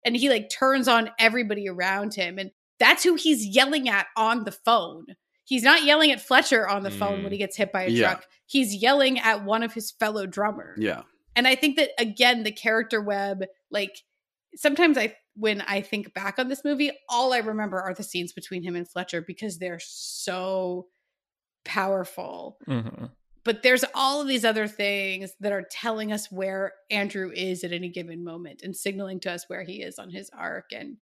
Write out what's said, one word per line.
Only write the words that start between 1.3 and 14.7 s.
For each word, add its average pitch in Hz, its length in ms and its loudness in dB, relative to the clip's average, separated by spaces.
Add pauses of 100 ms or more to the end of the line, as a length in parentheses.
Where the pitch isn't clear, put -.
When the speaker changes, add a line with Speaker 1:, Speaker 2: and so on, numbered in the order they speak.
Speaker 1:
around 190 460 -4
him. 185 220 -4
And 190 140 -8 (300)
that's 240 240 6
who 349 100 6
he's 285 320 2
yelling 262 420 2
at 202 180 0 (100)
on 226 260 2
the 202 80 -6
phone. 175 560 0 (380)
He's 254 180 -2
not 302 220 6
yelling 302 260 6
at 240 100 -2
Fletcher 247 480 4
on 202 140 -2
the 196 80 -4
phone 202 300 -2
Speaker 2:
Mm. - 20 -6
Speaker 1:
when 196 80 -6
he 202 80 -6
gets 196 180 -6
hit 196 140 0
by 185 140 -4
a - 40 -2
Speaker 3:
Yeah. 117 200 4
Speaker 1:
truck. - 180 -2 (200)
He's 247 280 0
yelling 262 460 4
at 208 240 2
one 220 180 0
of 226 120 -6
his 220 180 -10
fellow 214 340 -2
drummers. 196 540 -4
Speaker 3:
Yeah. 87 220 0 (340)
Speaker 1:
And 247 100 4
I 262 80 6
think 277 220 2
that, 302 140 2 (100)
again, 240 420 4
the 214 80 -2
character 226 500 0
web, 196 440 -4 (260)
like, 196 260 -4 (600)
sometimes 302 420 4